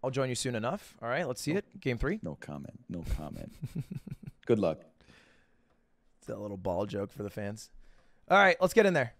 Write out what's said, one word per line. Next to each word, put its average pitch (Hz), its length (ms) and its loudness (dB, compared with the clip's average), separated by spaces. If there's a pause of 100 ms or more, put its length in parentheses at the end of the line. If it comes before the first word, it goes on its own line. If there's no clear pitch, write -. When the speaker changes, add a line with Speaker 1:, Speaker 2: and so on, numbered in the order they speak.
Speaker 1:
I'll 135 80 -2
join 131 180 0
you 127 60 -2
soon 123 200 -2
enough. 117 480 -4
All 113 60 -6
right, 147 180 0
let's 127 140 -4
see 143 120 -2
Speaker 2:
No, 190 60 2
Speaker 1:
it. - 220 -8
Game 123 180 0
three. 175 240 -2
Speaker 2:
no - 140 -8
comment. - 420 -12 (100)
No 87 140 -6 (140)
comment. - 360 -10 (480)
Speaker 1:
<laughs> - 460 -16
Speaker 2:
Good 113 120 6
luck. 85 220 0 (1400)
Speaker 1:
It's - 80 -18
a - 80 -8
little 101 200 -8
ball 92 300 -2
joke 101 260 -6
for - 100 -10
the 101 80 -6
fans. 107 400 -8 (600)
All 190 80 8
right, 190 220 8
let's 185 140 4
get 214 120 8
in 185 80 4
there. 127 260 0